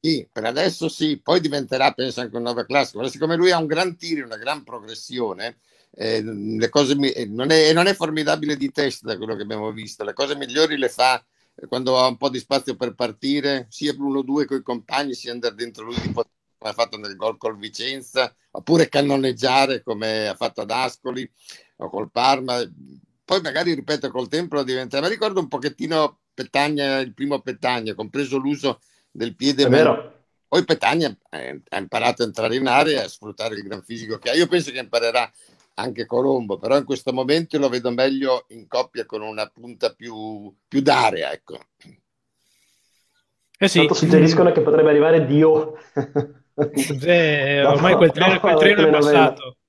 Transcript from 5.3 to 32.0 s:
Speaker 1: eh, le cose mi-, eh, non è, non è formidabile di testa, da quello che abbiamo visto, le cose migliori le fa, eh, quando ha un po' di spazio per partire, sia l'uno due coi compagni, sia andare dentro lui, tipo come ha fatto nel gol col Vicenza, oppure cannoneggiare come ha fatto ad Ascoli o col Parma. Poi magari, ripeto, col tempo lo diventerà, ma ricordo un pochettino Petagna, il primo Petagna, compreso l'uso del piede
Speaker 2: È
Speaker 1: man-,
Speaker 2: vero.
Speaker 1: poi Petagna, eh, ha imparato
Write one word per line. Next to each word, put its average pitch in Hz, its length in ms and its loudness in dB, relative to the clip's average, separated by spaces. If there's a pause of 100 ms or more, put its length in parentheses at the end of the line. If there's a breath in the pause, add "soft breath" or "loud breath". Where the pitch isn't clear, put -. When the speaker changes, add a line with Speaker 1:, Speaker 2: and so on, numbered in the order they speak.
Speaker 1:
eh, 110 300 -2
le 107 460 -4
cose 143 260 2
mi-, 139 160 0
eh, 117 160 -6
non 120 240 -4
è, 160 220 6
non 170 140 4
è 196 80 2
formidabile 156 640 -2
di 135 140 -4
testa, 139 380 -4
da 107 80 -4
quello 110 180 -8
che 101 80 -8
abbiamo 107 300 -8
visto, 107 320 -12
le 101 80 -8
cose 139 240 -4
migliori 143 420 -2
le 131 100 0
fa, 123 340 2 (340)
eh, - 100 -18
quando 127 320 -2
ha 127 80 4
un 123 100 0
po' 139 120 -2
di 127 100 -4
spazio 131 380 -4
per 117 180 -6
partire, 135 760 -4
sia 147 220 -6
l'uno 139 300 -4
due 139 240 -2
coi 135 160 -6
compagni, 127 520 -6
sia 120 180 -12
andare 117 240 -6
dentro 113 280 -10
lui, 120 160 -8
tipo - 220 -4 (360)
come 110 120 -10
ha 104 40 -10
fatto 117 220 -2
nel 101 200 -14
gol 107 220 -4
col 110 200 -8
Vicenza, 127 760 -6 (200)
oppure 165 360 2
cannoneggiare 135 960 0
come 110 460 -4
ha 95 80 -6
fatto - 240 -6
ad 104 100 -8
Ascoli 127 580 -6 (500 soft breath)
o 85 120 -12
col - 220 -8
Parma. 127 440 2 (680)
Poi 190 180 0
magari, 160 320 -2
ripeto, 139 360 -4
col 123 180 -6
tempo 156 280 -4
lo 139 80 -2
diventerà, 131 380 -4
ma 170 60 0
ricordo 202 300 -2
un 160 80 -2
pochettino 147 720 -4 (140)
Petagna, 139 640 0
il 127 160 -6
primo 139 260 -4
Petagna, 123 540 -4
compreso 131 440 -6
l'uso 135 420 -4 (280)
del - 280 -8
piede 139 300 2
Speaker 2:
È - 20 2
Speaker 1:
man-, 131 100 6
Speaker 2:
vero. - 440 2 (260)
Speaker 1:
poi 170 160 2
Petagna, 143 520 0 (140)
eh, 71 380 -12
ha - 100 -6
imparato 117 440 -2